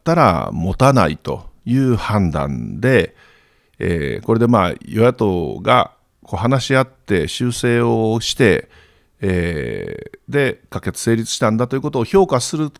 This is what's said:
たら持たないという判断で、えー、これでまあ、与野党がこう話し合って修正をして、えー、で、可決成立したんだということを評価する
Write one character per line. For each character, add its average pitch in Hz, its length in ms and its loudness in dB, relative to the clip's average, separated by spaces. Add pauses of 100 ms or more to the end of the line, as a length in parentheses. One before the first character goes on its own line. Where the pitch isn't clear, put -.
た 165 120 0
ら 92 380 2
持 85 220 -4
た 135 180 4
な 107 160 4
い 76 80 -4
と - 340 -10 (140)
い 120 120 0
う 131 200 2
判 101 340 0
断 65 500 -4
で、 123 360 2 (640)
え 78 440 -2
ー、 - 20 -18
こ 113 100 2
れ 113 60 2
で 120 60 2
ま 107 220 4
あ、 - 20 -4 (160)
与 85 140 -2
野 120 120 4
党 87 480 -2
が 120 320 2 (300)
こ - 140 -10
う - 40 -4
話 123 260 -2
し 131 100 0
合 131 60 4
っ 127 60 -4
て - 400 -2
修 123 240 -4
正 120 280 0
を 113 400 0
し - 140 -4
て、 98 340 2 (520)
え 76 880 -4 (180)
ー、 - 40 -12
で、 139 360 -2
可 98 120 -8
決 - 200 -6
成 113 160 2
立 113 160 -4
し - 60 -6
た 113 120 2
ん 107 60 0
だ 120 120 0
と 135 80 -4
い - 20 0
う - 20 -12
こ 143 100 -4
と 131 100 -2
を 113 40 0
評 196 220 4
価 131 140 2
す - 160 -6
る 151 240 -2